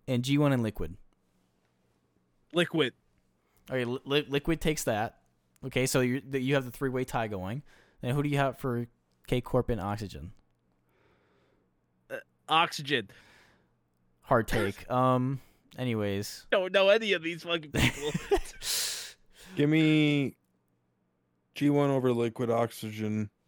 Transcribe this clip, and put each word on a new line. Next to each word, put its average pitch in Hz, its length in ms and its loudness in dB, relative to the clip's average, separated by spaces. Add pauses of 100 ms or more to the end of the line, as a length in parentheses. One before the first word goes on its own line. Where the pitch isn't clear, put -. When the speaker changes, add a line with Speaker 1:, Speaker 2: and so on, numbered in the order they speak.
Speaker 1:
and 123 180 0
G 143 140 2
one 147 140 4
and 123 100 2
Liquid. 90 340 -4 (1600)
Speaker 2:
Liquid. 156 420 2 (720)
Speaker 1:
Okay, 127 160 -2
Li-, 120 200 -4
Li-, 143 240 0
Liquid 143 320 0
takes 156 240 -2
that. 113 340 -2 (480)
Okay, 127 200 0
so 135 140 2
you, 127 260 0
the, 135 140 -4
you 131 140 2
have 135 100 2
the 120 60 -10
three-way 131 340 -2
tie 120 220 -4
going. 101 360 -6 (380)
Then 123 140 -2
who 143 80 0
do 143 60 0
you 143 100 0
have 135 200 0
for 120 280 -2 (400)
K 127 140 0
Corp - 300 0
and 110 100 -2
Oxygen? 101 520 -6 (1800)
Speaker 2:
Uh, 135 60 -8 (320)
Oxygen. 147 600 2 (1120)
Speaker 1:
Hard 117 260 2
take. 101 420 -2
Speaker 2:
<laughs> - 0 -
Speaker 1:
Um. 127 500 0 (360)
Anyways. 104 760 -4
Speaker 2:
Don't 185 200 0
know 196 160 4
any 214 260 4
of 165 80 -2
these 165 200 -6
fucking 170 300 -6
people. 143 380 0 (200)
Speaker 1:
<laughs> - 1300 -6
Speaker 3:
Give 147 120 2
me 151 680 4 (1200)
G 143 140 2
one 143 200 4
over 127 220 2
Liquid, 117 380 0
Oxygen 107 800 -2 (180)